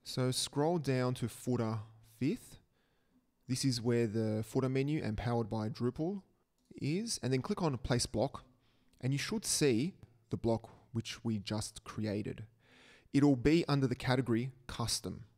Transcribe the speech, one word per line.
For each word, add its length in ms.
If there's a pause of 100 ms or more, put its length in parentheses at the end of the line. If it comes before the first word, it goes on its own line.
So 280
scroll 480
down 360
to 140
footer 480 (420)
fifth. 380 (880)
This 160
is 160
where 280
the 400
footer 200
menu 360
and 120
Powered 340
by 200
Drupal 540 (580)
is, 400
and 100
then 120
click 180
on 160
Place 300
Block, 360 (560)
and 140
you 60
should 260
see 480 (380)
the 60
block 340 (220)
which 300
we 140
just 480
created. 580 (720)
It'll 240
be 320
under 180
the 80
category 560 (160)
Custom. 560 (140)